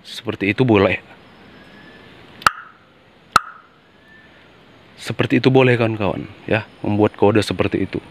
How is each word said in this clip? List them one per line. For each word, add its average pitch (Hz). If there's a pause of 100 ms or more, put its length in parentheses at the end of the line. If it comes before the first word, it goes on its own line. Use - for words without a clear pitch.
seperti -
itu 104
boleh. 101 (4000)
Seperti -
itu 131
boleh, 127
kawan-kawan, 107 (240)
ya, 107 (160)
membuat 104
kode 107
seperti 95
itu. - (100)